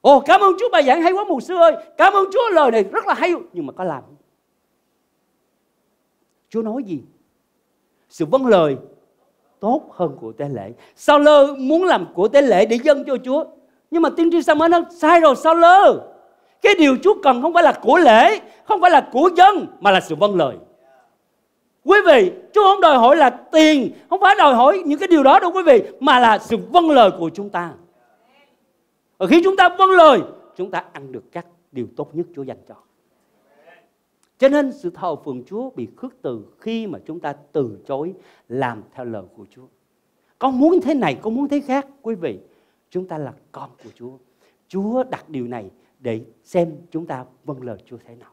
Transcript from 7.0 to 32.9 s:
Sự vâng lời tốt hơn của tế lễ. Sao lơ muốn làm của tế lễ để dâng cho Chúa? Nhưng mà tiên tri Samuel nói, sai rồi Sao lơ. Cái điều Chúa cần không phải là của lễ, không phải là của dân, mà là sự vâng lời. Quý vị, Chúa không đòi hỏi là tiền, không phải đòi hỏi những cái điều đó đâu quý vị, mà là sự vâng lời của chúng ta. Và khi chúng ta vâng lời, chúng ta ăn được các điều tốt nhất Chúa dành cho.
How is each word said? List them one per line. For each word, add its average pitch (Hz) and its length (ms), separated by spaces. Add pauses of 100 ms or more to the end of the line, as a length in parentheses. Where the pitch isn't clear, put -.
Sự - 180
vâng 254 200
lời 165 300 (840)
tốt 247 320
hơn 151 280
của 113 120
tế 143 160
lễ. 110 240 (240)
Sao 294 220
lơ 294 400
muốn 302 260
làm 226 300
của 190 140
tế 277 140
lễ 214 240
để 240 180
dâng 277 220
cho 269 180
Chúa? 277 200 (460)
Nhưng 330 120
mà 330 140
tiên 330 140
tri 330 120
Samuel 320 280
nói, 349 200
sai 330 300
rồi 294 160
Sao 320 180
lơ. 339 580 (500)
Cái 403 160
điều 277 240
Chúa 403 200
cần 247 200
không 330 100
phải 339 100
là 285 200
của 269 160
lễ, 302 420 (240)
không 403 160
phải 359 100
là 285 220
của 311 240
dân, 359 300 (140)
mà 196 100
là 185 100
sự 165 140
vâng 196 220
lời. 135 200 (1300)
Quý 381 220
vị, 226 260 (200)
Chúa 415 120
không 392 160
đòi 311 180
hỏi 247 180
là 277 140
tiền, 302 600 (180)
không 381 100
phải 403 180
đòi 294 160
hỏi 294 320
những 285 120
cái 370 100
điều 320 140
đó 285 180
đâu 349 140
quý 381 120
vị, 247 160 (180)
mà 262 180
là 226 200
sự 226 180
vâng 285 340
lời 233 280
của 165 120
chúng 202 200
ta. 175 220 (1500)
Và 190 80
khi 285 180
chúng 381 120
ta 370 120 (100)
vâng 381 120
lời, 311 300 (360)
chúng 185 140
ta 175 220
ăn 139 200
được 120 200
các 170 140 (260)
điều 120 140 (100)
tốt 143 180
nhất 170 200
Chúa 139 80
dành 127 140 (120)
cho. 110 60 (1600)